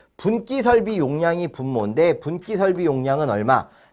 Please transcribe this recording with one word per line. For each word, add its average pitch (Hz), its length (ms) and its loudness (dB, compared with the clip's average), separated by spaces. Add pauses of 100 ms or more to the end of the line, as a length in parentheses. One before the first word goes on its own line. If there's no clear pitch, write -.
(160)
분기 233 460 -2
설비 220 360 2
용량이 165 520 0
분모인데 131 720 0
분기 175 360 -6
설비 185 300 0
용량은 135 440 0
얼마? 107 380 2 (260)